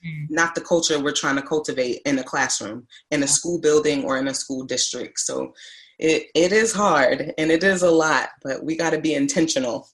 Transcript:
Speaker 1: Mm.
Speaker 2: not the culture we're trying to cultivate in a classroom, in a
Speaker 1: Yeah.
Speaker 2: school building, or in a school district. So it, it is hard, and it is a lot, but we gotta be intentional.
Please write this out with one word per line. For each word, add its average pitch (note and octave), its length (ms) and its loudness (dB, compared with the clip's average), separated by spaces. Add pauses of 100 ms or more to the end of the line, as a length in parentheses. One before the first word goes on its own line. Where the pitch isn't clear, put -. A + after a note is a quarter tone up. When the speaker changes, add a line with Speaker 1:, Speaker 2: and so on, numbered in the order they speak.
Speaker 1:
Mm. D#3 240 -10
Speaker 2:
not E3 240 2
the E3 80 -4
culture E3 380 2
we're C#3+ 240 -2
trying C#3 140 0
to C#3 40 -2 (120)
cultivate C3 520 -2
in C#3 140 0
a B2+ 40 -6
classroom, A#2+ 640 -4 (240)
in D3 140 0
a - 20 0
Speaker 1:
Yeah. C3+ 120 0
Speaker 2:
school E3+ 220 -2
building, D3 460 2
or C3 140 -2
in C3+ 80 -2
a C3 60 -4 (100)
school C3 200 -8
district. B2+ 580 -4
So C3 340 -6 (420)
it, D#3 380 0
it E3+ 160 2
is A3 200 2
hard, D3+ 680 2
and D#3 120 0
it E3 120 2
is F#3+ 180 2
a F3+ 80 4
lot, D#3 400 2 (140)
but C3+ 200 -6
we D#3 120 -4
gotta D#3+ 260 0
be D3+ 140 0
intentional. C#3 800 0